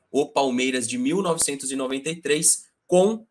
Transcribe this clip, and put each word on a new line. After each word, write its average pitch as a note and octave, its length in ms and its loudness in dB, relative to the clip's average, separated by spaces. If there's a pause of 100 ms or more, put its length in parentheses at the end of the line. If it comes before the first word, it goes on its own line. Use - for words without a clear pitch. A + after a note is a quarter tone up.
(120)
o C#3 160 0
Palmeiras B2+ 600 0
de B2 120 -6
mil D#3+ 240 0
novecentos C#3+ 480 -2
e C3+ 40 -6
noventa C3+ 360 -4
e E3+ 40 -6
três D#3+ 500 0 (200)
com G3+ 460 2